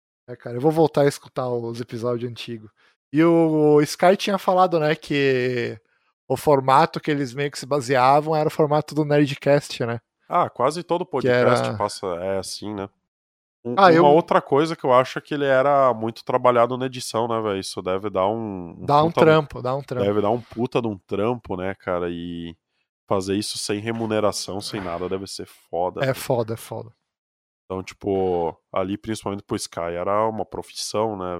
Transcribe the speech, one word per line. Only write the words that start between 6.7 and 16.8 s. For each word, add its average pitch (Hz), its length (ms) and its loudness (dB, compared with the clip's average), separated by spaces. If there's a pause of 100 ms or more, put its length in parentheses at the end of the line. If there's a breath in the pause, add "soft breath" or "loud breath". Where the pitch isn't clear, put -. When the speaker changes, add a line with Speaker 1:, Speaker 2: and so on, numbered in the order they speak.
Speaker 1:
que - 100 -8
eles 143 240 -2
meio 143 180 -4
que - 80 -14
se 139 60 -12
baseavam 139 680 2
era 156 120 2
o 156 40 -4
formato 151 420 0
do 151 100 0
Nerdcast, 143 840 0
né? 117 140 -6 (280)
Speaker 2:
Ah, 170 220 2
quase 151 340 -2
todo 175 220 -2
Speaker 1:
Que - 60 -20
Speaker 2:
podcast 123 540 2
Speaker 1:
era 117 120 -4
Speaker 2:
passa, 104 280 -4 (160)
é 95 160 -2
assim, 101 360 -10
né? 98 140 -6 (760)
Um, 120 120 -6
Speaker 1:
Ah, 294 100 8
Speaker 2:
uma 170 40 10
Speaker 1:
eu 165 140 6
Speaker 2:
outra 165 360 4
coisa 160 340 0
que - 100 -10
eu 131 80 4
acho 127 240 2
é 156 40 -12
que - 120 -10
ele 143 120 -2
era 135 480 4
muito 113 300 -6
trabalhado 123 540 2
na 127 80 -4